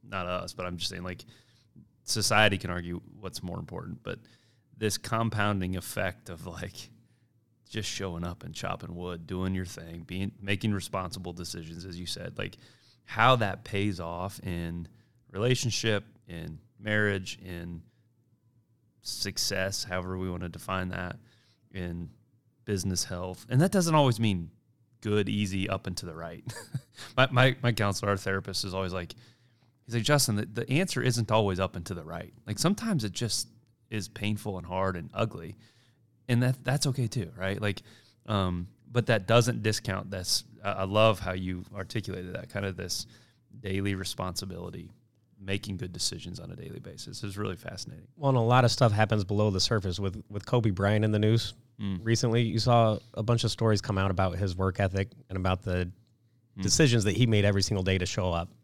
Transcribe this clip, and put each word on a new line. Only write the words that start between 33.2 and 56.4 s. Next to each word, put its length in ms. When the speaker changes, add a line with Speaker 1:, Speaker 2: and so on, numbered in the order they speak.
Speaker 1:
is 200
painful 480
and 100
hard 300
and 160
ugly." 420
And 160
that, 220
that's 220
okay 200
too, 300
right? 240
Like, 220
um, 420
but 140
that 220
doesn't 360
discount 480
this. 320
I, 100
I 120
love 360
how 120
you 320
articulated 640
that, 140
kind 160
of 100
this 320
daily 340
responsibility, 960
making 380
good 160
decisions 480
on 100
a 60
daily 220
basis. 440
It's 140
really 180
fascinating. 520
Speaker 2:
Well, 120
and 80
a 40
lot 240
of 60
stuff 200
happens 320
below 280
the 100
surface 400
with, 280
with 160
Kobe 260
Bryant 340
in 80
the 60
news 340
Speaker 1:
Mm. 220
Speaker 2:
recently. 380
You 180
saw 400
a 100
bunch 220
of 60
stories 280
come 180
out 140
about 240
his 180
work 280
ethic 260
and 80
about 260
the 260